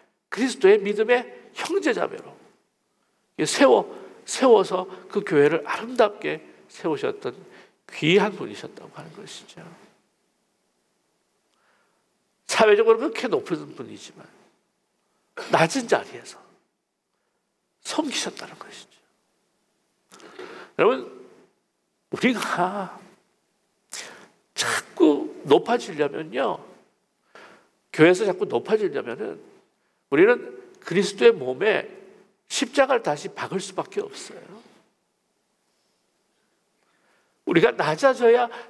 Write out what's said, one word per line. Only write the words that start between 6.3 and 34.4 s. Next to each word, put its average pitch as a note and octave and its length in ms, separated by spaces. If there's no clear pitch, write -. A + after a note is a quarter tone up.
세우셨던 C#3 640
귀한 G3 400
분이셨다고 B2 640
하는 D#3 200
것이죠. - 480
사회적으로 A3 500
그렇게 B3+ 300
높은 D3+ 480
분이지만 G#2+ 500
낮은 A3+ 380
자리에서 A#2 500
섬기셨다는 - 760
것이죠. - 380
여러분, B3 500
우리가 G3 840
자꾸 - 880
높아지려면요, E3 1200
교회에서 F3+ 340
자꾸 F3+ 200
높아지려면은 C3+ 960
우리는 - 680
그리스도의 G3+ 540
몸에 C#3+ 600
십자가를 C4 540
다시 D3 320
박을 - 260
수밖에 - 420
없어요. - 380